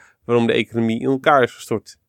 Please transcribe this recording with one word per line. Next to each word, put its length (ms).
waarom 220
de 60
economie 460
in 100
elkaar 340
is 80
gestort. 460